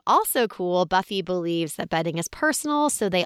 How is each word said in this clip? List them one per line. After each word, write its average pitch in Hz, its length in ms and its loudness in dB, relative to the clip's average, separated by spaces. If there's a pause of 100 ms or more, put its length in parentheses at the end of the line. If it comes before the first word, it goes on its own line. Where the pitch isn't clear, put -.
also 269 420 2
cool, 180 380 0
Buffy 190 380 0
believes 170 520 -2
that - 140 -6
bedding 165 300 -2
is 170 80 -4
personal, 294 640 0
so 208 180 0
they 175 160 2